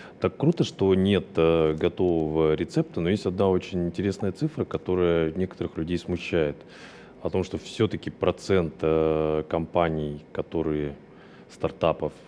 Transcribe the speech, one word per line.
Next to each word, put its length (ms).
Так 180
круто, 260
что 320
нет, 300
э, 400
готового 800
рецепта, 460
но 80
есть 180
одна 220
очень 360
интересная 460
цифра, 340
которая 680
некоторых 440
людей 220
смущает. 560
О 80
том, 140
что 160
всё-таки 500
процент, 720
э, 680
компаний, 720
которые, 600
стартапов 600